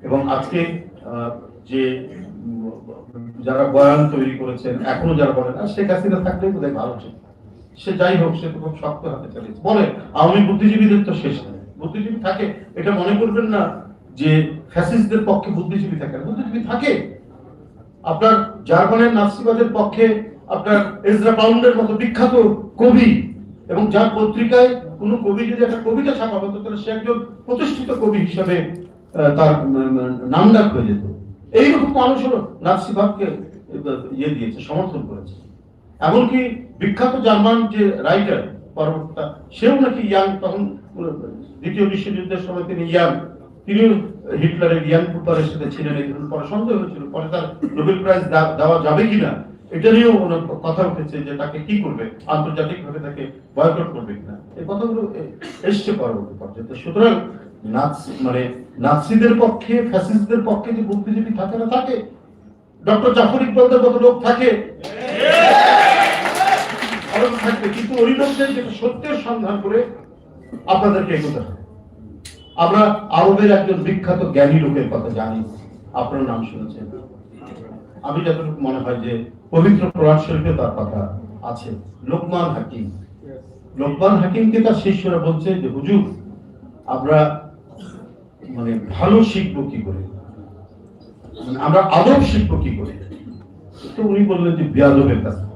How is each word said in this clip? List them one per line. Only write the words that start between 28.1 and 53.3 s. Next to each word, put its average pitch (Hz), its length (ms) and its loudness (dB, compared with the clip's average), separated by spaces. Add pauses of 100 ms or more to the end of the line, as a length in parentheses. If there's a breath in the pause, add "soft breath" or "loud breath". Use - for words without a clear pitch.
হিসাবে, 180 400 -2
আহ, - 760 -4
তার, 151 300 2
উম, 135 100 0
উম, 127 540 -2
নামডাক 208 440 6
হয়ে - 140 -2
যেত। - 680 -8
এইরকম 277 460 4
মানুষও 247 460 0 (140)
নাৎসিবাদকে, 202 640 0
আহ, 143 880 -10
ইয়ে 139 140 -4
দিয়েছে, 117 320 -6
সমর্থন 151 480 -6
করেছে। 98 260 -14 (640)
এমনকি 240 640 2 (160)
বিখ্যাত 254 420 0
জার্মান 220 460 4
যে 208 220 2
রাইটার, 180 720 -2 (140)
পরবর্তীটা, 156 580 -4 (180)
সেও 269 240 2
নাকি 233 320 0
ইয়াং, 196 340 2
তখন, 196 360 -4 (200)
আহ, 175 60 -8 (580)
দ্বিতীয় 202 240 0
বিশ্বযুদ্ধের 185 520 -4
সময় 175 260 -8
তিনি 170 200 -6
ইয়াং, 170 360 2 (460)
তিনিও 214 280 4 (440)
হিটলারের 160 500 0
ইয়াং 165 140 4 (120)
কুপারের 160 300 -2
সাথে 147 280 -6
ছিলেন। 147 240 -6
এই 139 180 -6
ধরনের - 160 -10
পরে 123 200 -6
সন্দেহ 214 280 -2
হয়েছিল, 147 340 -8
পরে 156 200 -6
তার 165 240 -6 (180)
নোবেল 170 300 0
প্রাইজ 185 200 2
দা-, 156 340 2
দেওয়া 160 260 2
যাবে 151 240 4
কিনা, 202 260 2 (380)
এটা 208 200 4
নিয়েও 226 260 8
অনেক 170 220 0 (240)
কথা 170 200 -2
উঠেছে 147 400 -4
যে 143 140 -10
তাকে 151 220 -8
কি 208 180 -2
করবে, 113 320 -6 (180)
আন্তর্জাতিকভাবে 156 720 -4
তাকে 143 320 -12 (240)